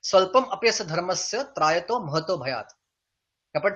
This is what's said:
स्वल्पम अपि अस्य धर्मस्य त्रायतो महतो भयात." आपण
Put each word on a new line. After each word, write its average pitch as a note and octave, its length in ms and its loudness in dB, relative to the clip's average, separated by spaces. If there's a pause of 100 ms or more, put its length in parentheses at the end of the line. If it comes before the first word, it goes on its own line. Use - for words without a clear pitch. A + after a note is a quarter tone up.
स्वल्पम F#3+ 400 4
अपि A3+ 240 -2
अस्य G#3+ 160 0
धर्मस्य F3 600 -4
त्रायतो E3+ 560 0
महतो D#3+ 380 -2
भयात." B2 260 -6 (920)
आपण G3 200 0